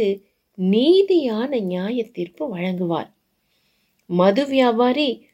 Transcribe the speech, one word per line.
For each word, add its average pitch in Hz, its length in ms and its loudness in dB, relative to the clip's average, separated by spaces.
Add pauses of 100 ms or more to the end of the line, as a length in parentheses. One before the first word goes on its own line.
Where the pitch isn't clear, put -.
(580)
நீதியான 262 1040 2
நியாய 196 420 -4
தீர்ப்பு 190 540 -10
வழங்குவார். 175 520 -4 (960)
மது 196 420 2
வியாபாரி 254 880 0